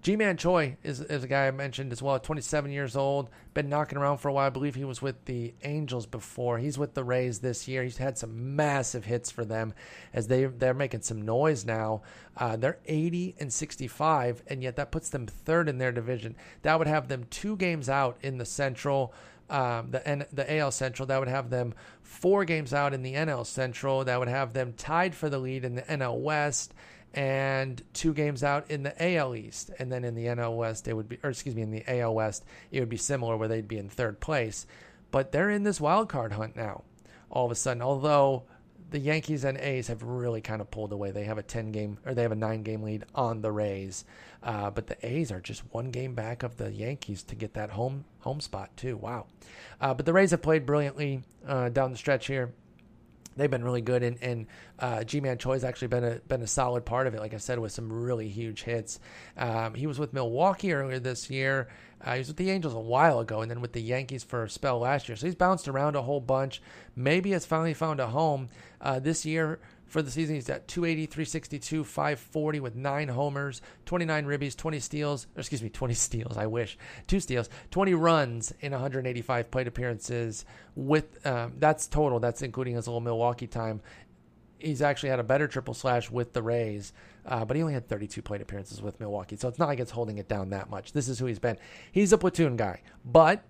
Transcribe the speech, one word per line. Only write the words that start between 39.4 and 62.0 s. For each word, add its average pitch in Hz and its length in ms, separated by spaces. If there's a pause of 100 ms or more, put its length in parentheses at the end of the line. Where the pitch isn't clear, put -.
and 135 140
A's 131 280
have 113 160
really 120 380
kind 110 200
of 104 120
pulled 104 200
away. 101 200
They 104 100
have 107 160
a 104 60
ten 110 260
game, 107 340
or 135 100
they 120 80
have 117 100
a 107 40
nine 110 280
game 110 180
lead 107 220 (100)
on 113 280
the 110 100
Rays. 98 520 (380)
Uh, 104 280
but 104 180
the - 180
A's 135 240
are 92 100
just - 220 (100)
one 123 200
game 127 240
back 113 260
of 117 140
the 107 160
Yankees 104 520
to - 120
get 107 180
that 107 160
home, 127 360 (120)
home 143 220
spot 98 360
too. 127 200
Wow. 110 300 (540)
Uh, 135 140
but 139 100
the 165 80
Rays 190 200
have 170 100
played 156 240
brilliantly, 143 560 (240)
uh, 131 220
down 127 240
the 120 40
stretch 139 300
here. 127 260 (840)
They've 143 140
been 123 140
really 123 160
good, 123 240
and, 120 180
and, 117 240 (320)
uh, 120 240
G-Man 131 360
Choi's 131 260
actually 123 240
been 120 160
a, 117 160
been 127 220
a 113 40
solid 123 380
part 127 240
of 113 60
it, 107 60
like 107 140
I 107 40
said, 123 200
with 110 140
some 113 200
really 117 360
huge 110 340
hits. 113 380 (360)
Um, 113 380
he 131 140
was 135 100
with 147 140
Milwaukee 143 600
earlier 131 280
this 123 280
year. 135 380 (340)